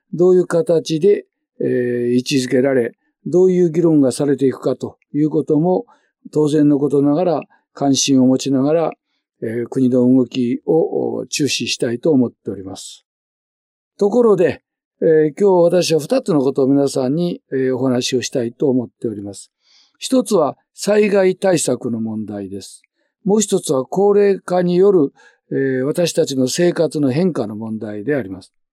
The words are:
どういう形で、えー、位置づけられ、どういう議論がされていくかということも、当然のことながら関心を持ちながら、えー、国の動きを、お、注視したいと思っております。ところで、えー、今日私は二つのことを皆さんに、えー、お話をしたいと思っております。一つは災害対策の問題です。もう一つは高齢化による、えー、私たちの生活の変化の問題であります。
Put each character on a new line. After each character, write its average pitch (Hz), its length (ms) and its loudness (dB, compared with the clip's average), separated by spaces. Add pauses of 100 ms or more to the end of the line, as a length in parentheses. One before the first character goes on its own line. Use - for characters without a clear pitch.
(140)
ど 175 160 2
う 185 60 6
い 180 40 6
う 175 80 0
形 165 540 0
で、 202 240 2 (340)
え - 60 -4
ー、 123 480 -2
位 123 60 2
置 127 160 -2
づ 127 140 -2
け 127 120 2
ら 139 120 0
れ、 120 200 0 (320)
ど 180 200 2
う 185 60 4
い 180 120 0
う 170 80 2
議 165 100 -2
論 160 180 4
が 131 140 2
さ 147 120 -4
れ 139 120 0
て 139 80 0
い 127 80 2
く - 80 -16
か 131 160 -2
と - 200 -12 (160)
い 147 100 -2
う 156 60 0
こ 147 140 0
と 151 160 0
も、 180 260 0 (460)
当 151 160 0
然 147 220 2
の 143 100 2
こ 143 80 0
と 143 140 0
な 143 140 0
が 170 80 -2
ら 165 180 -2 (320)
関 139 220 0
心 135 260 2
を 127 60 4
持 131 100 4
ち 135 140 -6
な 135 100 0
が 143 120 0
ら、 165 180 0 (520)
え 117 220 -6
ー、 - 20 -10
国 131 220 0
の 123 180 2
動 127 180 4
き 123 400 -4
を、 139 520 0
お、 113 100 -10
注 143 220 -4
視 - 180 -6
し - 100 -6
た 131 140 -4
い 120 80 -6
と 165 120 0
思 127 160 2
っ 113 40 -10
て - 180 -14
お 98 60 -8
り 98 80 -14
ま 95 140 -14
す。 - 280 -20 (920)
と 202 120 0
こ 240 140 2
ろ 214 140 4
で、 180 260 0 (400)
え - 20 0
ー、 156 300 4
今 190 260 4
日 - 20 6
私 170 300 2
は 160 60 2
二 196 220 -2
つ - 100 -4
の 147 100 2
こ 135 120 0
と 139 100 0
を 127 40 2
皆 139 200 2
さ 135 200 -2
ん 135 80 -2
に、 175 260 -4 (100)
え 131 200 -2
ー、 131 40 -2
お 117 80 -4
話 127 320 -2
を 123 60 0
し - 80 -10
た 127 140 -4
い 117 100 -6
と 151 160 -2
思 123 160 0
っ - 20 -12
て - 200 -10
お 110 60 -6
り 101 100 -12
ま 101 100 -12
す。 - 180 -20 (460)
一 - 260 0
つ 220 120 -2
は 143 220 0 (180)
災 214 340 0
害 185 260 2
対 185 220 0
策 127 320 -4
の 113 100 -6
問 110 260 -6
題 101 240 -10
で 95 120 -12
す。 - 220 -20 (400)
も 202 140 2
う - 40 2
一 196 180 -2
つ - 140 -4
は 131 100 -2
高 202 320 0
齢 202 240 2
化 180 220 -2
に 175 140 0
よ 196 160 4
る、 160 200 2 (400)
え 135 300 -2
ー、 - 20 -2
私 156 300 -2
た 160 140 0
ち 139 80 -8
の 131 120 0
生 175 260 0
活 156 260 -2
の 139 120 2
変 165 220 0
化 127 140 -4
の 107 80 -12
問 110 240 -10
題 104 240 -10
で 143 120 -2
あ 131 60 -2
り 95 80 -12
ま 95 140 -14
す。 - 100 -20 (200)